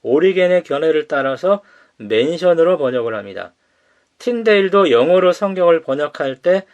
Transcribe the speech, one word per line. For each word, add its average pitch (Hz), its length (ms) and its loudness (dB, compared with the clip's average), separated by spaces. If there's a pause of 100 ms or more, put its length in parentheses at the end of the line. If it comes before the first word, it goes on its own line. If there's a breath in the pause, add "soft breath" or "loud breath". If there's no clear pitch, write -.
오리겐의 180 640 0
견해를 151 440 -2
따라서 143 540 -2 (360 soft breath)
맨션으로 165 800 0
번역을 123 360 -4
합니다. 95 380 -12 (680)
틴데일도 202 720 2
영어로 175 420 4
성경을 175 500 0
번역할 139 600 -6
때 190 320 0